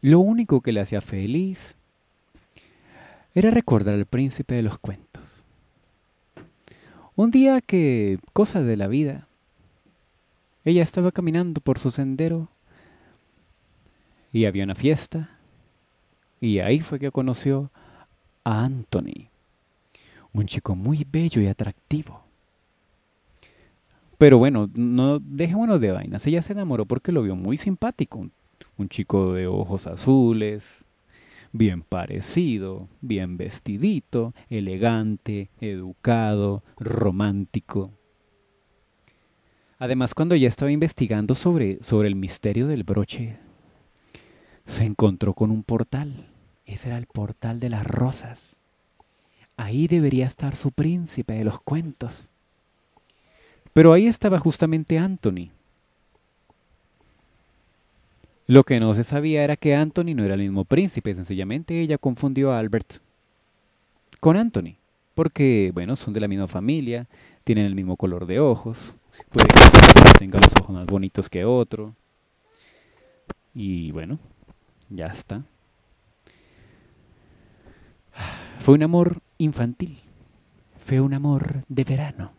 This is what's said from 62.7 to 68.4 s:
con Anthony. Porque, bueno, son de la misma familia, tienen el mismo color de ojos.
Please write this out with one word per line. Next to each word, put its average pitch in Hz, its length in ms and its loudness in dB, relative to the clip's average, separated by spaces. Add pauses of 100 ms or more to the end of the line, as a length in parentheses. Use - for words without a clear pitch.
con 160 160 4
Anthony. 147 400 -4 (380)
Porque, 131 600 0
bueno, 87 220 -6
son - 180 -10
de 107 80 -4
la 104 60 -4
misma 98 200 -4
familia, 120 600 -6 (360)
tienen 107 220 0
el 98 100 -4
mismo 92 220 -6
color 90 280 -6
de 92 140 -4
ojos. 117 560 -2 (340)